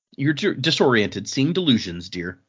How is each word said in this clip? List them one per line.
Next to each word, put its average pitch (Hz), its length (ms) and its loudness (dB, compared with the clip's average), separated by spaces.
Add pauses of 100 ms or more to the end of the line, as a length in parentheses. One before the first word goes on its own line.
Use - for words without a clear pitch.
(160)
You're 147 180 0
di-, 196 200 0
disoriented, 120 720 2
seeing 143 240 0
delusions, 107 580 0
dear." 90 280 -10 (100)